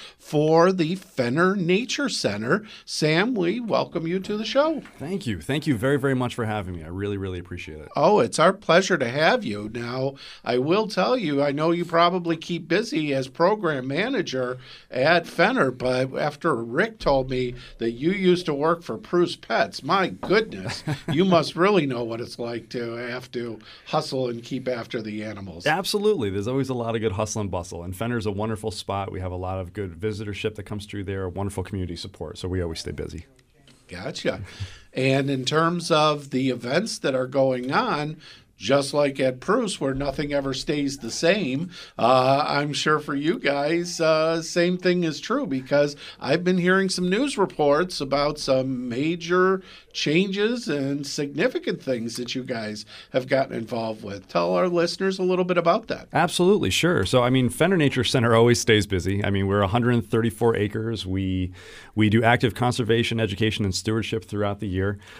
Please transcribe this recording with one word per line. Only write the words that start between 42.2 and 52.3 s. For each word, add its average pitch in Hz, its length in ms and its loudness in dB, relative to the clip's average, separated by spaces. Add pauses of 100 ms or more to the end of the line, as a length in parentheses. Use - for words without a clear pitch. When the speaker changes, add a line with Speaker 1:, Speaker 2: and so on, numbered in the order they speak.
Speaker 1:
I'm 147 280 0
sure 151 260 2
for 147 160 -6
you 151 240 0
guys, 160 600 0
uh, 160 400 4
same 175 360 0
thing 180 280 2
is 156 160 -4
true, 262 240 -2
because 143 500 0 (240)
I've 160 240 0
been 185 140 2
hearing 185 320 4
some 180 200 -2
news 262 280 0
reports 160 640 2
about 143 380 0
some 131 500 0
major 170 720 0 (300)
changes 202 760 0
and 139 400 -2
significant 190 760 -4
things 117 360 -4
that 120 180 -6